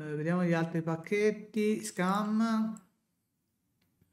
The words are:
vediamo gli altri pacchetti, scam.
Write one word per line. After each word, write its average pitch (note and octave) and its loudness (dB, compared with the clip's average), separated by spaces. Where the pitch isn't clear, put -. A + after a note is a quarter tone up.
vediamo E3+ 0
gli E3+ 4
altri E3 0
pacchetti, G#3 0
scam. G#3+ 0